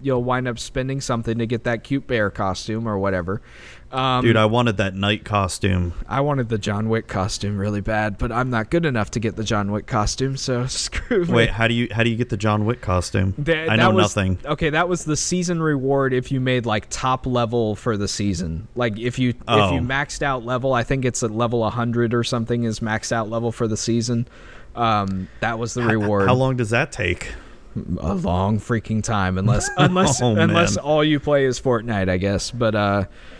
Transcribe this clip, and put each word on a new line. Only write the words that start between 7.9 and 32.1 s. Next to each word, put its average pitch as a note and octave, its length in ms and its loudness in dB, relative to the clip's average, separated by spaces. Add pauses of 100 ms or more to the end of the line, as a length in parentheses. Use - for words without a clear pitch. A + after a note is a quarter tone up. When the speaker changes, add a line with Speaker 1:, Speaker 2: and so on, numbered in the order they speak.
Speaker 1:
but A#2+ 140 -2
I'm B2+ 180 -2
not A2+ 200 -2
good E3+ 160 2
enough A#2+ 260 0
to - 80 -2
get G#2 160 -2
the A2 80 -4
John G#2 260 0
Wick G#2 160 -2
costume, C3 520 0
so B2+ 280 -2
<laughs> - 20 -4
screw - 580 -2
me. E3 80 0
Speaker 2:
Wait, A2+ 160 6
how A2+ 180 2
do A#2 60 2
you, A#2+ 180 0
how A#2 120 0
do A#2 60 4
you A2+ 60 0
get A#2+ 140 -2
the G#2+ 80 -2
John G#2+ 280 2
Wick A#2+ 140 0
costume? F#2+ 600 0
Speaker 1:
That, D#3+ 300 0
Speaker 2:
I A2 60 4
know A#2 140 6
Speaker 1:
that G#2 60 4
was, G#2+ 200 2
Speaker 2:
nothing. F#2+ 300 2
Speaker 1:
okay, D3+ 240 0
that D#3+ 180 2
was F3+ 160 -2
the D3+ 140 -2
season F3 440 -2
reward C#3 520 2
if B2+ 180 0
you C3+ 80 0
made, B2+ 260 0
like, G#2+ 240 0
top C3 360 -2
level A#2+ 500 2
for A2 220 -2
the G2+ 100 -2
season. G2 720 -2
Like, A#2+ 200 0
if A#2+ 220 -4
you, B2+ 120 2
if A#2 60 -2
you - 100 -16
Speaker 2:
Oh. G#2+ 340 4
Speaker 1:
maxed C#3 400 -4
out C3 240 -2
level, B2+ 280 0
I A#2 100 2
think C3+ 200 0
it's B2 180 0
at A2+ 100 0
level A#2 340 0
a G#2+ 40 2
hundred A#2 440 0
or A#2+ 100 2
something A#2+ 400 0
is A2 160 -2
maxed A2 320 -2
out A2+ 180 -2
level A#2 220 -2
for A#2 160 -2
the G#2+ 80 0
season. A#2 460 0 (540)
Um, G2+ 520 0 (140)
that A2+ 180 -2
was A#2 140 -6
the B2 80 -4
Speaker 2:
H-, A#2+ 120 0
Speaker 1:
reward. G#2 340 2
Speaker 2:
how B2 80 6
long C3 200 2
does A#2+ 140 0
that A#2+ 240 0
take? - 400 -4 (640)
Speaker 1:
A F#3 140 -2
long G2+ 460 0
freaking A2 440 -2
time, F#2+ 340 0
unless, A#2 360 2
Speaker 2:
<laughs> - 40 -8
Speaker 1:
unless, F3+ 440 4
Speaker 2:
Oh, A#2+ 160 4
Speaker 1:
unless G#2+ 400 4
Speaker 2:
man. - 80 -6
Speaker 1:
all D3+ 180 4
you D#3 160 2
play C#3+ 260 2
is B2+ 140 0
Fortnite, A2 500 0
I F#2 80 2